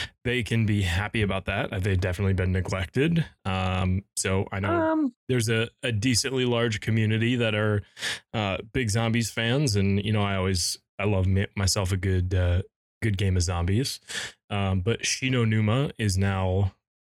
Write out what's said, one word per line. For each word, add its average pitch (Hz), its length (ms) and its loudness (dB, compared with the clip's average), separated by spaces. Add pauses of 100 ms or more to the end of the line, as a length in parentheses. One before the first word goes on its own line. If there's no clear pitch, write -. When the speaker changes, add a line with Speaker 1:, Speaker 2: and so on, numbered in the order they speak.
(240)
Speaker 1:
they 123 180 0
can 113 240 0
be 104 160 2
happy 101 400 0
about 95 220 -2
that. 101 280 -4
Uh, 104 60 -4
they've 95 220 2
definitely 95 320 0
been 92 180 0
neglected. 98 760 0 (200)
Um, 92 580 0 (140)
so 95 340 0
I 98 80 -6
know 98 160 0
Speaker 2:
Um, 320 400 0 (140)
Speaker 1:
there's 123 200 0
a, 113 200 2 (160)
a 127 80 -2
decently 127 540 0
large 117 340 0
community 113 560 2
that 113 180 0
are, 107 280 2 (520)
uh, 101 220 0 (160)
big 127 180 -2
Zombies 113 400 0
fans. 117 460 0
And, 98 280 2
you 107 80 0
know, 104 100 2
I 101 120 0
always, 95 440 -2 (200)
I 98 60 -4
love 95 240 2
me, 98 260 2
myself 95 380 0
a 98 40 0
good, 92 380 0
uh, 90 280 2 (380)
good 107 160 0
game 95 200 0
of 87 80 2
Zombies. 92 560 -2 (500)
Um, 98 300 0
but 113 260 -2
Shi - 240 -2
No 123 140 2
Numa 110 520 2
is 101 220 0
now 95 540 0 (280)